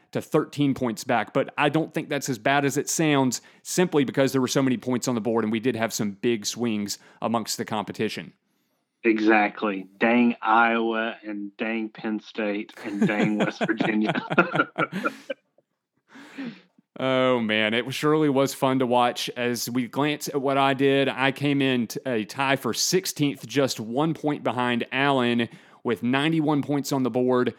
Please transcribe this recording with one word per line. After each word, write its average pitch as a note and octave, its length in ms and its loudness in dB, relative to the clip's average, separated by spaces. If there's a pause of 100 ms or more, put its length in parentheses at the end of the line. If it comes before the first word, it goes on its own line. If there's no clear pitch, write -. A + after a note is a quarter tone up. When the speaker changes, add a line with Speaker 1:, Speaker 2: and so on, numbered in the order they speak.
(140)
Speaker 1:
to A#2 80 -2
thirteen C#3+ 520 0
points A#2 300 -4
back, A2+ 300 0
but C3 240 0
I C#3+ 100 4
don't D3+ 260 0
think D3+ 140 -6
that's C#3+ 220 -4
as A#2+ 100 -4
bad C#3 240 2
as C#3 140 0
it - 100 -2
sounds C#3 540 2 (200)
simply E3+ 440 2
because B2+ 260 2
there C3+ 80 0
were B2+ 80 2
so C#3 160 2
many B2+ 140 2
points B2+ 320 -2
on B2+ 60 0
the A2+ 60 -2
board A2+ 220 0
and G#2+ 80 -2
we A2+ 80 0
did A#2 160 -2
have A2+ 160 -2
some G#2+ 200 -4
big A2+ 340 -2
swings G#2+ 520 -4 (240)
amongst A2+ 360 -2
the A#2 80 -6
competition. G#2 680 -6 (720)
Speaker 2:
Exactly. G#2+ 840 2 (140)
Dang A#2+ 420 2
Iowa A2+ 840 2
and G#2 340 -10
dang A2 320 -4
Penn G#2+ 320 -6
State G#2 500 -6 (140)
and G2+ 200 0
dang G#2+ 320 2
West A2+ 300 -2
Virginia. A2 520 0
<laughs> - 40 -6 (2750)
Speaker 1:
Oh, B2+ 400 2
man, G#2+ 360 2
it B2 180 -2
surely D3+ 340 2
was C3+ 280 2
fun C3 240 2
to B2+ 80 2
watch. B2 500 2
As A#2+ 320 -2
we A#2+ 180 -2
glance D3 420 -2
at C#3+ 120 -2
what C3+ 160 0
I C#3 160 4
did, C3+ 340 4
I B2+ 240 2
came C#3 300 0
in B2+ 240 2
t-, - 220 -8
a A2+ 180 0
tie C3+ 300 0
for A#2+ 180 -2
sixteenth, - 720 -2
just B2 340 0
one C3 360 -2
point D3 280 -4
behind B2 480 0
Allen C3 560 2 (360)
with A#2+ 180 -2
ninety-one D3 640 2
points C#3+ 280 -2
on C3+ 120 0
the A#2+ 80 0
board. B2+ 480 2